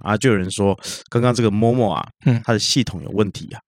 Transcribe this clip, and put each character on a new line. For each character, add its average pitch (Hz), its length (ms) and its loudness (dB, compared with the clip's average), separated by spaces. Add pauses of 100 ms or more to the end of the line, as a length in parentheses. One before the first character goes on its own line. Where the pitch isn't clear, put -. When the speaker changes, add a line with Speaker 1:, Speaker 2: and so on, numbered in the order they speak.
Speaker 1:
嗯。 104 80 0
Speaker 2:
啊， 107 60 2
就 135 100 2
有 110 80 4
人 92 140 -4
说， 98 280 0 (320)
刚 120 120 2
刚 123 120 2
这 120 80 0
个 110 80 4
Momo 113 400 2
啊， 78 160 -4 (200)
Speaker 1:
嗯。 117 180 2
Speaker 2:
它 120 80 0
的 107 60 2
系 120 260 0
统 82 180 -8
有 - 80 -10
问 104 220 0
题 - 160 -14 (200)